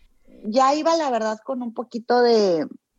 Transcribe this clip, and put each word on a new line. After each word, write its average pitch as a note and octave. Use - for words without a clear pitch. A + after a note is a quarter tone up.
ya C4
iba, E4
la D4+
verdad, A3
con B3+
un A#3+
poquito A#3+
de, G#3